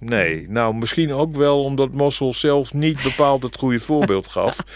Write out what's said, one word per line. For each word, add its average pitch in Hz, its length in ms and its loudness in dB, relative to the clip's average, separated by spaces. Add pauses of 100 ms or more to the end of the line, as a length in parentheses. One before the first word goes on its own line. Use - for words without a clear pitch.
nee. 87 500 -2
Nou, 113 240 0
misschien 139 380 -2
ook 151 240 -2
wel 143 280 4
omdat 135 300 0
Mossel 139 400 0
zelf 143 400 0
niet 147 280 0
bepaald 139 400 2
het 123 160 -8
goede 123 220 2
voorbeeld 113 480 0
gaf. 95 280 -2 (200)